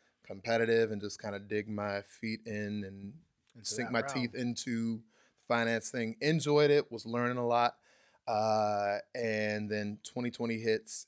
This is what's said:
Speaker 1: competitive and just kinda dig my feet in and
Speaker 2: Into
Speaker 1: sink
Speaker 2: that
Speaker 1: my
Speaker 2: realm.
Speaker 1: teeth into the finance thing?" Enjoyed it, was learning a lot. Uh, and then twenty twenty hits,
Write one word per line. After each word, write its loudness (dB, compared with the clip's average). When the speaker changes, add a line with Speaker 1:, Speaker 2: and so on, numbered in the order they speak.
Speaker 1:
competitive 2
and -4
just -8
kinda -6
dig -4
my -2
feet -8
in -4
and -12
Speaker 2:
Into -16
Speaker 1:
sink -2
Speaker 2:
that -4
Speaker 1:
my 2
Speaker 2:
realm. -2
Speaker 1:
teeth -2
into -2
the -14
finance 0
thing?" -4
Enjoyed 4
it, 4
was -8
learning 0
a 0
lot. 4
Uh, 2
and 0
then -2
twenty -4
twenty -4
hits, 0